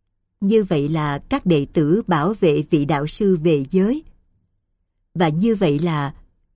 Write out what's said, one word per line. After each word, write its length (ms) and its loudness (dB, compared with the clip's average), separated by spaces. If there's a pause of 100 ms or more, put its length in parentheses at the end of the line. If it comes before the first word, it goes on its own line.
(400)
như 240 2
vậy 240 -2
là 300 -4
các 280 -6
đệ 260 2
tử 340 2
bảo 340 0
vệ 220 2
vị 220 -2
đạo 220 -2
sư 360 0
về 280 0
giới. 340 -2 (1080)
Và 140 0
như 260 0
vậy 240 0
là 360 -4 (420)